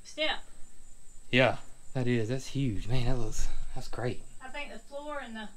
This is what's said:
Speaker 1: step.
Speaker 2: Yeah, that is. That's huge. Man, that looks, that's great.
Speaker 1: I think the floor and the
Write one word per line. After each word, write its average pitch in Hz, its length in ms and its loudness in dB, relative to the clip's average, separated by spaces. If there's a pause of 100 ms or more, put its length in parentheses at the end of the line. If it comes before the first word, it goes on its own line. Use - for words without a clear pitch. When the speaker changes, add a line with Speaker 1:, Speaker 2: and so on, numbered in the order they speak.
Speaker 1:
step. - 380 -2 (880)
Speaker 2:
Yeah, 123 260 4 (380)
that 127 120 0
is. 117 240 2
That's 131 180 -4
huge. 131 400 -2
Man, 123 180 6
that 127 120 6
looks, 113 300 6 (260)
that's 127 140 0
great. 117 340 -2 (200)
Speaker 1:
I 254 60 -12
think 294 240 -8
the 220 60 -12
floor 285 440 -10
and 240 140 -10
the 214 200 -8